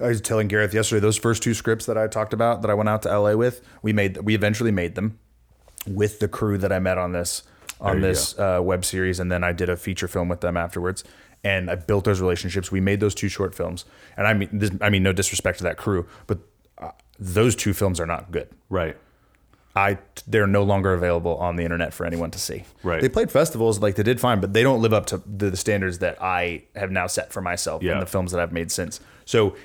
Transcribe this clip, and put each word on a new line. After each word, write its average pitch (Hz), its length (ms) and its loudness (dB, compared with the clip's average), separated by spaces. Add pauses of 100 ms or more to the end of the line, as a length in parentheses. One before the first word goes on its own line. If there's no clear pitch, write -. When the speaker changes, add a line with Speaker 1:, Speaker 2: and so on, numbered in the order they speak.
Speaker 1:
I 117 80 0
was 113 140 0
telling 110 260 0
Gareth 104 260 2
yesterday, 107 260 2
those 107 180 4
first 117 240 0
two 120 120 0
scripts 113 320 -2
that 113 120 -2
I 110 100 2
talked 110 240 -4
about 113 300 2
that 107 80 2
I 104 40 4
went 107 140 2
out 107 140 2
to - 80 0
L 104 180 4
A 107 80 4
with, 123 240 2 (220)
we 110 100 2
made, 98 300 2
we 107 120 2
eventually 107 380 2
made 87 240 0
them 107 220 -4 (680)
with 104 340 0
the 104 60 2
crew 101 320 0
that 95 140 0
I 92 80 2
met 92 180 0
on 90 140 -2
this, 87 300 -4 (380)
on - 120 -6
Speaker 2:
There 95 40 2
you 95 180 2
Speaker 1:
this, - 180 -2
Speaker 2:
go. 95 260 0
Speaker 1:
uh, - 40 2
web 90 220 0
series, 92 360 -2
and 90 100 -2
then 87 140 0
I 87 80 0
did 87 160 -2
a 90 80 0
feature 92 320 -6
film 87 200 -2
with 87 120 -4
them 87 160 -2
afterwards. 87 480 -4 (400)
And 92 260 0
I 90 60 0
built 95 300 0
those 98 140 4
relationships. 90 520 -2
We 95 80 2
made 98 180 2
those 101 160 2
two - 140 -2
short 92 260 -4
films, 87 300 -6 (320)
and 98 100 0
I 110 80 4
mean, 101 180 0
this, 104 180 0 (100)
I 104 100 2
mean, 95 140 4
no 95 80 4
disrespect 92 460 -2
to 90 60 -6
that 85 120 -2
crew, 92 300 -2 (200)
but, 98 120 -2 (400)
uh, 78 120 -12 (300)
those 104 340 2
two - 200 -2
films 92 260 0
are 82 60 -4
not 85 260 -6
good. 78 160 -4 (220)
Speaker 2:
Right. 85 260 -2 (840)
Speaker 1:
I, 98 200 2 (280)
they're 107 200 4
no 101 160 4
longer 98 320 2
available 85 420 0
on 87 200 -4
the 85 60 -2
internet 85 300 -2
for 87 140 -6
anyone 85 240 -4
to - 80 -10
see. - 260 -8 (180)
Speaker 2:
Right. 82 200 0
Speaker 1:
They 80 80 2
played 226 200 0
festivals, 113 480 2
like, 101 180 2
they 104 60 2
did 123 160 2
fine, 120 220 2
but 98 140 -2
they 110 80 6
don't 127 180 4
live 110 140 4
up 101 140 2
to 98 180 -4
the, 101 240 -2
the 90 80 -2
standards 95 400 0
that 90 240 -2
I 90 400 -2 (120)
have 98 160 -6
now 92 160 0
set - 240 -4
for 98 120 -6
myself 87 400 -4
Speaker 2:
Yeah. 90 100 0
Speaker 1:
in 71 80 0
the 90 60 -2
films 92 260 -2
that 87 80 0
I've 85 140 -2
made 85 180 -4
since. 85 280 -6 (260)
So 113 280 4 (100)